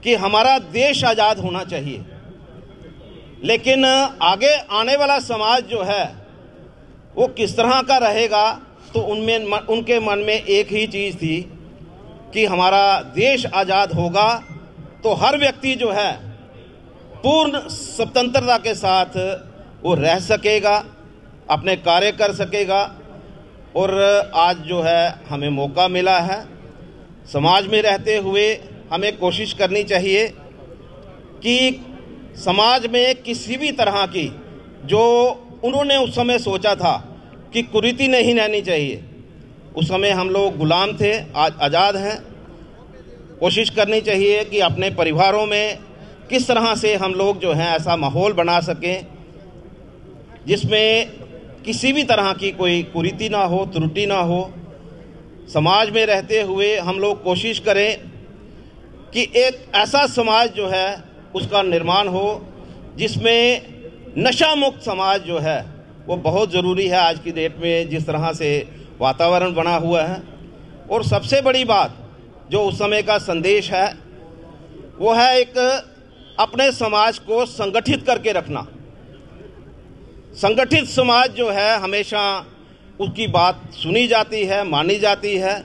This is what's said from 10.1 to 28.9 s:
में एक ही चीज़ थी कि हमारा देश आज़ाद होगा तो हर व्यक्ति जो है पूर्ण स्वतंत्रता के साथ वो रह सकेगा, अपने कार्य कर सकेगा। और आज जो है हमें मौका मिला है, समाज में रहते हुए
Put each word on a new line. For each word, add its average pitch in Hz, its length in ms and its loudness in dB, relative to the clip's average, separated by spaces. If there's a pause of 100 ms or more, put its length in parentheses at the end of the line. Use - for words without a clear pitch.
में 214 160 0
एक 202 360 0
ही 214 160 0
चीज़ 196 280 -6
थी 165 260 -4 (920)
कि 220 120 2
हमारा 190 540 4 (160)
देश 247 320 2
आज़ाद 190 460 0
होगा 175 360 2 (720)
तो 220 120 2
हर 262 220 2
व्यक्ति 269 380 0
जो 233 160 -2
है 196 200 -2 (1040)
पूर्ण 294 420 2 (100)
स्वतंत्रता 247 920 0
के 226 160 -4
साथ 185 420 0 (680)
वो 170 120 2
रह 160 260 2
सकेगा, 208 640 2 (680)
अपने 156 280 0
कार्य 175 360 2
कर 202 220 0
सकेगा। 196 460 -2 (960)
और 165 160 0 (440)
आज 175 240 2
जो 170 220 -4
है 170 380 2 (100)
हमें 143 220 -4
मौका 143 380 0
मिला 180 320 2
है, 185 200 -4 (840)
समाज 175 420 2
में 214 140 2
रहते 214 380 0
हुए 202 280 0 (440)